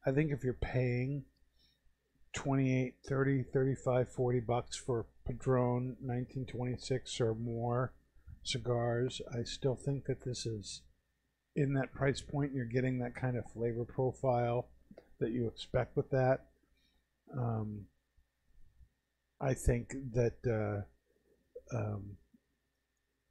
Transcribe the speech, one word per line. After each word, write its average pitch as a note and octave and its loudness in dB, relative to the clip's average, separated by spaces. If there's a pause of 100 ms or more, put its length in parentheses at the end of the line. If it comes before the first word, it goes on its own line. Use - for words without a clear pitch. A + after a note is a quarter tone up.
I C#3 4
think C#3+ 4
if C#3+ -4
you're B2 0
paying B2+ 0 (1080)
twenty-eight, C3 2 (120)
thirty, C3+ 2
thirty-five, C3 2
forty B2 2
bucks A#2+ -2
for A#2 -2 (200)
Padron B2 0
nineteen B2+ -4
twenty-six B2 -4
or A2+ 2
more A#2+ -2 (500)
cigars, A#2+ 0 (160)
I A#2 -2
still B2+ -2
think C#3 -2
that - -4
this B2 -6
is A2 -6 (760)
in C#3 4
that C3+ 0
price C3+ 2
point. C#3+ -2
You're C3+ -2
getting B2+ 2
that B2 -4
kind B2+ 0
of A2 -2
flavor A#2 -2
profile A#2+ 0 (500)
that A2+ 0
you A#2+ 0
expect - -2
with C#3+ 0
that. C3 4 (920)
Um, A2 -2 (1600)
I C3+ 2
think A#2+ 2 (200)
that, A#2 2 (140)
uh, - -6
um, G#2 -4 (1120)